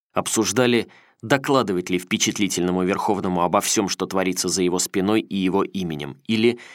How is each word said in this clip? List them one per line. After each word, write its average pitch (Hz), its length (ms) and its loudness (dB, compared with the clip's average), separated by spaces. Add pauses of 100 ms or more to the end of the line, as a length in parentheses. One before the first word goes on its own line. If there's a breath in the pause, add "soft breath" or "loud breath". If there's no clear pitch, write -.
(140)
Обсуждали, 110 760 0 (340 soft breath)
докладывать 120 680 0
ли 90 80 0
впечатлительному 92 840 0
Верховному 92 580 0
обо 87 180 4
всём, 98 280 0
что - 180 -4
творится 92 420 -2
за 90 140 0
его 87 160 0
спиной 101 440 0
и - 140 -8
его 95 280 0
именем, 78 600 -6
или, 113 340 2 (140 loud breath)